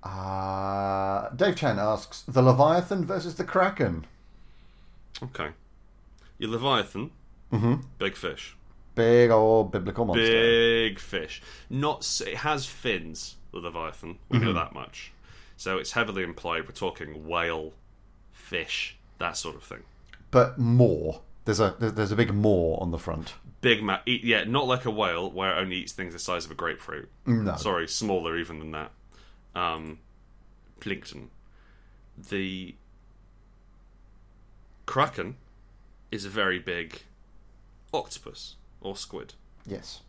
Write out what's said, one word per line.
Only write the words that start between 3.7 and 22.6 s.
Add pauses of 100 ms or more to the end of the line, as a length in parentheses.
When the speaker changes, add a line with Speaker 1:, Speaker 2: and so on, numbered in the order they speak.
Speaker 2:
Okay. (880)
Your
Leviathan, (420)
Speaker 1:
Mm-hmm. (240)
Speaker 2:
big
fish. (380)
Speaker 1:
Big
old
biblical
monster.
Speaker 2:
Big
fish. (260)
Not
s-,
it
has
fins, (160)
the
Leviathan. (100)
We
know
Speaker 1:
Mm-hmm.
Speaker 2:
that
much. (440)
So
it's
heavily
implied
we're
talking
whale, (600)
fish, (220)
that
sort
of
thing. (480)
Speaker 1:
But
more. (240)
There's
a,
there's,
there's
a
big
more